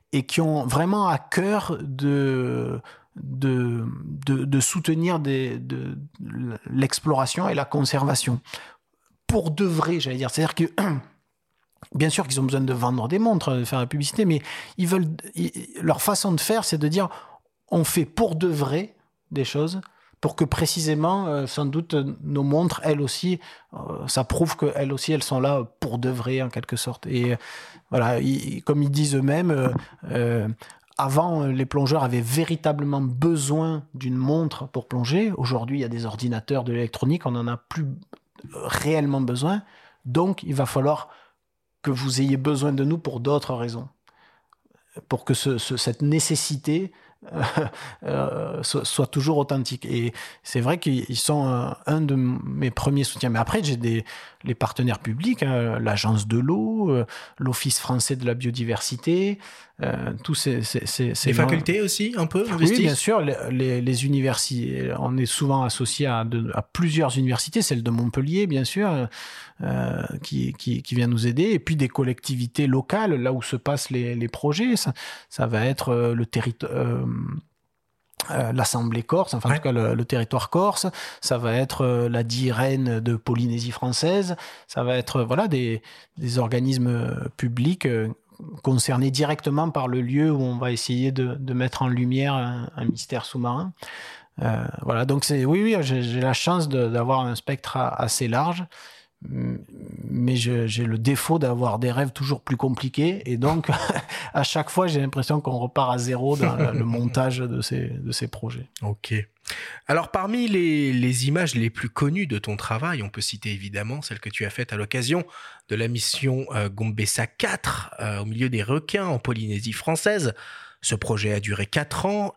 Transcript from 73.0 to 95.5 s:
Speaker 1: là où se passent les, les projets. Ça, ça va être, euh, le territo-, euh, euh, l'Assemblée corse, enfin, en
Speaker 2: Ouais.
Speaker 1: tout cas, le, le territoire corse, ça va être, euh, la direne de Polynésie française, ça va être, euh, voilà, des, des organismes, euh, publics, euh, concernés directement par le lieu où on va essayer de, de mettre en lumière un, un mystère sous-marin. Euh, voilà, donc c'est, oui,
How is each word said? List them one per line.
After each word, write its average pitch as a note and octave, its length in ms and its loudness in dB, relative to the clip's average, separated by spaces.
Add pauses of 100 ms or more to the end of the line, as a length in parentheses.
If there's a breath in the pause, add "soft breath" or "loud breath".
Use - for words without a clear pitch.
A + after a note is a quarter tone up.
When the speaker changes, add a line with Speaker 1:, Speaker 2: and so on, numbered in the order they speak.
Speaker 1:
là B2+ 180 2
où B2+ 80 -2
se - 140 -4
passent C#3 340 -2
les, A#2+ 240 0
les A#2 140 0
projets. F3+ 480 2
Ça, - 180 0 (360 loud breath)
ça - 180 -2
va A2+ 180 2
être, C3+ 240 0
euh, A#2+ 240 4
le A#2 140 0
territo-, - 420 -2
euh, B2 360 0 (1200)
euh, C3 240 0
l'Assemblée A#2 500 0
corse, F3+ 300 2
enfin, A#2+ 160 0
en - 40 4
Speaker 2:
Ouais. D3 40 2
Speaker 1:
tout D#3 60 -4
cas, C#3 80 2
le, A#2 240 2
le A#2 100 0
territoire A#2 460 -2
corse, G3 340 2 (340 loud breath)
ça B2 200 0
va A#2 160 0
être, C3 260 0
euh, A#2+ 280 2
la A#2+ 140 2
direne B2+ 760 0
de A#2 160 2
Polynésie A#2 560 0
française, F3 640 0 (320 loud breath)
ça C3 160 -2
va B2+ 140 2
être, - 200 -2
euh, B2 80 4
voilà, D#3 220 2
des, B2 340 0 (360 loud breath)
des B2+ 200 -2
organismes, B2 500 2
euh, A#2+ 400 -2 (100)
publics, B2+ 500 0
euh, A2 220 0 (540)
concernés C3 480 2
directement D3 580 2
par C3+ 180 -2
le B2+ 140 0
lieu C#3 300 4
où C#3 100 2
on B2 160 0
va B2 140 0
essayer B2 400 0
de, B2+ 240 0
de C3 180 -4
mettre B2+ 300 0
en C3 40 2
lumière B2+ 460 2
un, B2 420 -4
un A#2+ 100 -6
mystère A#2 400 -2
sous-marin. C3 460 -4 (720 loud breath)
Euh, A#2 240 0 (160)
voilà, A#2+ 240 0
donc C#3 180 2
c'est, C#3 220 2
oui, E3 180 4